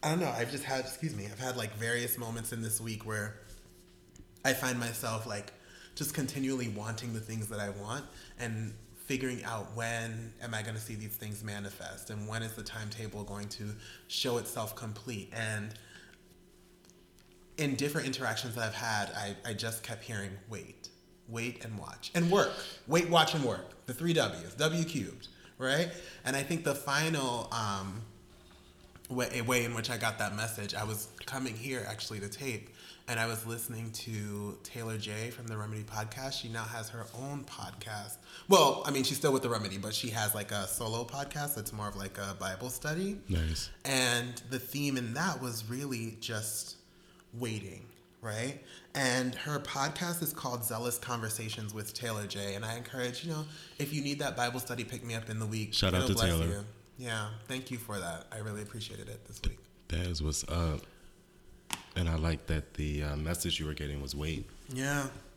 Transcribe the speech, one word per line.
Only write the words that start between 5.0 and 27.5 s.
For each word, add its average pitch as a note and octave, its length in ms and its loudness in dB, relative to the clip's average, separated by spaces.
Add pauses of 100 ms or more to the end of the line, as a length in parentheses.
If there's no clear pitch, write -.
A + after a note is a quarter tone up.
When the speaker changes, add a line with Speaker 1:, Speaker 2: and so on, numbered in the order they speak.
Speaker 1:
like, G#2 260 -6 (440)
just C#3+ 180 -2
continually C3 540 0
wanting A2 440 -4
the A2+ 80 -2
things A2 280 -4
that A2 120 -2
I G2+ 100 0
want G#2+ 340 -4 (340)
and A2 340 -2 (340)
figuring B2+ 360 0
out A2 320 -4
when A2+ 680 -2
am A#2 140 -4
I G#2+ 80 0
gonna A2 160 -2
see A2 160 -6
these G#2+ 220 -6
things G#2 260 -6
manifest G2+ 680 -6
and G#2 180 -4
when A2+ 160 -2
is A2 80 -4
the A2+ 100 -8
timetable G#2+ 600 -6
going G2+ 240 -6
to G#2 260 -6 (320)
show A#2+ 320 2
itself A2 380 -2
complete. A2 580 -6
And A2 400 -2 (1800)
in C#3+ 160 2
different C#3+ 320 2
interactions B2 480 0
that A#2 140 0
I've G#2 60 -4
had, G#2+ 420 2
I, G2+ 200 -2 (140)
I - 20 0
just A2 300 -2
kept A2 220 -6
hearing, G2+ 260 -4 (180)
"Wait, F#2+ 400 -10 (400)
wait A#2 360 -4
and A2 140 -6
watch." - 360 -10
And E3+ 160 8
work. F#3+ 220 8 (340)
Wait, E3 240 6
watch, E3 240 10
and D3+ 100 4
work. - 420 -2
The B2+ 60 -4
three E3 200 2
W's. G2 420 4
W D#3+ 300 4
cubed, - 440 -4 (300)
right? C#3+ 300 4 (360)
And C3 120 4
I C#3 60 4
think D#3+ 220 2
the C#3+ 100 6
final, C#3 760 4